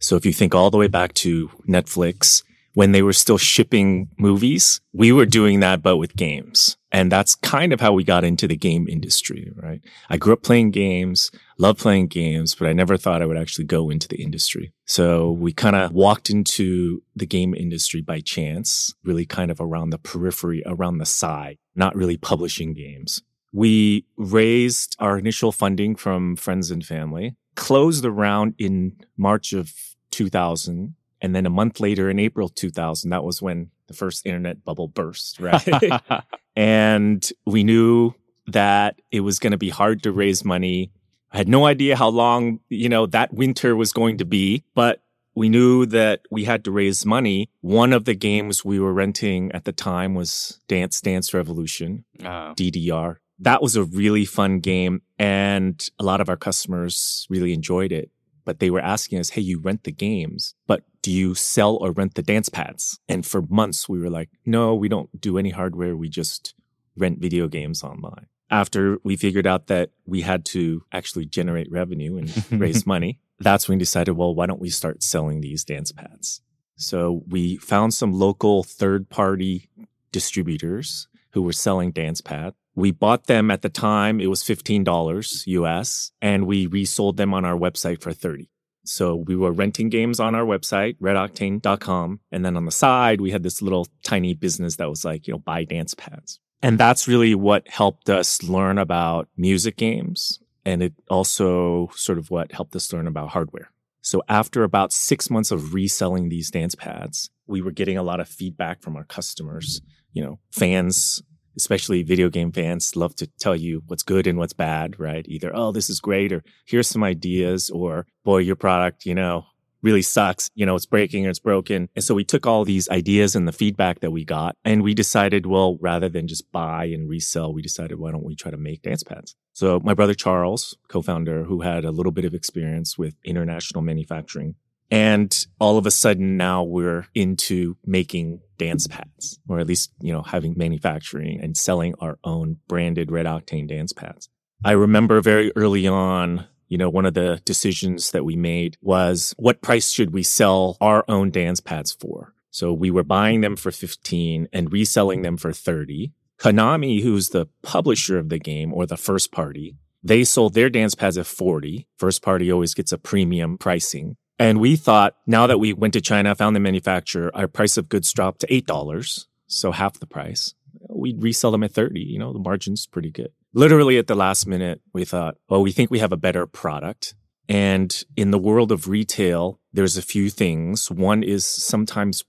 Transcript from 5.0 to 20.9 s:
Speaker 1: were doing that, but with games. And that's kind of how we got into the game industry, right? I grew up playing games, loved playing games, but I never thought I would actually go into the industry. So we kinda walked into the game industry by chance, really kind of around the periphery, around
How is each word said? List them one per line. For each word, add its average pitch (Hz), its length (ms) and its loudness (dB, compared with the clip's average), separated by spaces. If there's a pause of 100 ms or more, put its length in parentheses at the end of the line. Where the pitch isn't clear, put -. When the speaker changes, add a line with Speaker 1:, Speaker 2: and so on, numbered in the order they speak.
Speaker 1:
were 127 140 10
doing 104 340 6
that, 92 220 4
but 92 160 4
with 82 180 -4
games. 76 600 0 (120)
And 95 220 4
that's - 220 4
kind 165 360 2
of 123 120 2
how 107 100 8
we 92 100 4
got 87 220 4
into 87 240 2
the 78 80 0
game 85 320 0
industry, - 680 -4
right? 80 260 -12 (260)
I 85 80 -2
grew 104 160 4
up 117 100 4
playing 117 280 6
games, 92 600 0 (280)
loved 101 220 6
playing 98 260 4
games, 80 480 -2
but 82 140 -2
I 80 40 2
never 92 240 4
thought 85 240 0
I 82 60 0
would 80 100 -2
actually 80 300 -6
go 80 240 0
into 78 180 -4
the - 140 -8
industry. - 500 -6 (140)
So 85 460 2
we 85 200 -2
kinda 95 400 4
walked 98 380 4
into 92 720 0 (120)
the 98 120 -6
game 90 280 0
industry 85 460 -4
by 80 200 -6
chance, 80 760 -4 (100)
really 85 220 -2
kind 90 240 -4
of 80 100 -6
around 82 300 -4
the 80 80 -4
periphery, 87 680 -6
around 87 320 -4